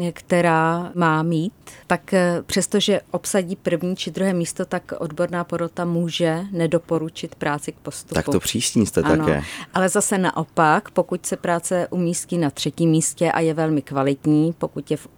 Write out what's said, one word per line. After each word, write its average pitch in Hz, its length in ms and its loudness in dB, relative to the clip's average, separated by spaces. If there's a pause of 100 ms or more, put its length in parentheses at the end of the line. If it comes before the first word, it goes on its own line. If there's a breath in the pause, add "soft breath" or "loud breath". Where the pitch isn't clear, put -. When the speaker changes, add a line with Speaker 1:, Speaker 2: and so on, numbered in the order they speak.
(120)
Speaker 1:
která 170 800 2
má 160 280 2
mít, 165 300 0 (340 loud breath)
tak, - 280 -2
eh, 175 320 2
přestože 196 540 0 (100)
obsadí 185 460 -2
první 180 400 -2
či - 140 -8
druhé 190 220 0
místo, 175 320 -2
tak - 340 -6
odborná 175 460 -4
porota 170 400 -4
může 170 560 0 (120)
nedoporučit 165 840 -2
práci 147 380 -4
k - 40 -14
postupu. - 380 -12
Speaker 2:
Tak 160 100 0
to 120 160 2
přísní - 460 0
jste - 140 0
Speaker 1:
Ano, 80 260 2
Speaker 2:
také. 73 160 2 (320 loud breath)
Speaker 1:
ale 185 140 2
zase 202 300 0
naopak, 165 720 2
pokud 180 360 -2
se 190 100 -4
práce 175 540 0
umístí 175 480 -2
na 151 120 2
třetím 165 400 0
místě 160 420 2
a - 80 0
je 160 140 2
velmi 156 280 0
kvalitní, 151 760 2
pokud - 320 -6
je 151 60 -2
v - 220 -12